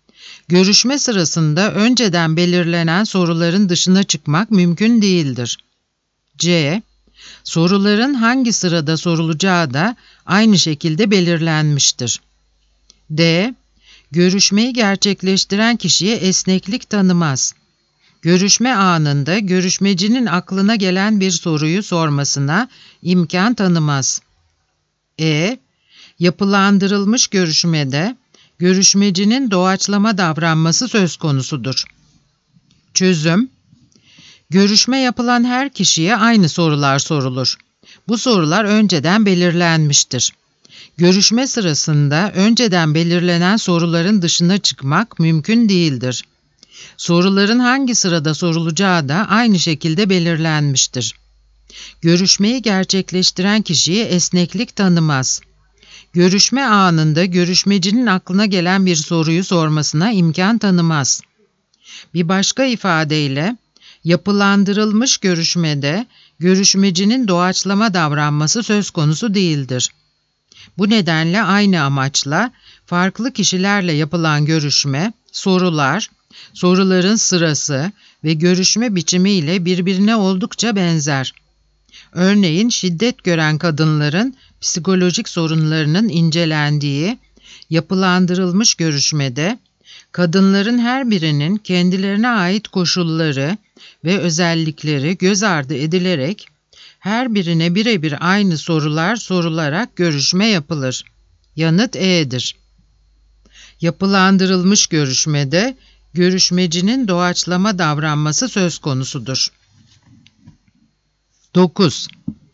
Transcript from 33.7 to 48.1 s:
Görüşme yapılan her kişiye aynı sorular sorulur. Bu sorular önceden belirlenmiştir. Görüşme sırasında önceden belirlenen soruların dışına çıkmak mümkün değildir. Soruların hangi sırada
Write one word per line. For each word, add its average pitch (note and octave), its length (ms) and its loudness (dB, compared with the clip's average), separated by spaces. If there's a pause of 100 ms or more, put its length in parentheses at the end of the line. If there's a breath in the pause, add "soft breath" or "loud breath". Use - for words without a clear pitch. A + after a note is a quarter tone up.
Görüşme G#3 500 2
yapılan B3 440 0
her B3 260 -2
kişiye F3+ 460 0
aynı G#3+ 340 4
sorular C#3+ 500 0
sorulur. C3 580 -4 (500 loud breath)
Bu A3+ 100 0
sorular G3 480 0
önceden G3 600 2
belirlenmiştir. E3 1080 0 (640 loud breath)
Görüşme G3 500 4
sırasında D#3 880 0
önceden F#3 600 2
belirlenen E3+ 600 2
soruların E3+ 640 0
dışına E3+ 360 2
çıkmak D#3+ 600 -2
mümkün E3 500 2
değildir. C3+ 560 0 (720 loud breath)
Soruların G3 600 2
hangi B3 360 0
sırada E3 380 -2